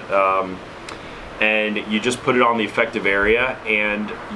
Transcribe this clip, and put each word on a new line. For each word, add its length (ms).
Um, 480
and 360
you 80
just 220
put 140
it 80
on 160
the 40
effective 440
area, 580
and 480